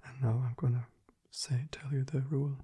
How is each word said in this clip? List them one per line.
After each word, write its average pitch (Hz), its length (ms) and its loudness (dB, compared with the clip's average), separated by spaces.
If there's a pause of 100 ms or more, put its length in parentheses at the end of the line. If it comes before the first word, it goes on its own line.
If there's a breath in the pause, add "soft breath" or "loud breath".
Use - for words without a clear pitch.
And 127 160 -8
now 120 240 4
I'm 120 120 -2
gonna 123 280 2 (440)
say, 131 420 -2
tell 139 200 -8
you 139 120 2
the 135 180 0
rule 139 420 0